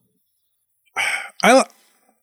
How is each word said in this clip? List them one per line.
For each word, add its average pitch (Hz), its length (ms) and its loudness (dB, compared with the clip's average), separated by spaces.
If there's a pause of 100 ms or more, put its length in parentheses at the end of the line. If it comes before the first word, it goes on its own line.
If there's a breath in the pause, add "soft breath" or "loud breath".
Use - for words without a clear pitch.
(1400 loud breath)
I, 233 220 4 (580)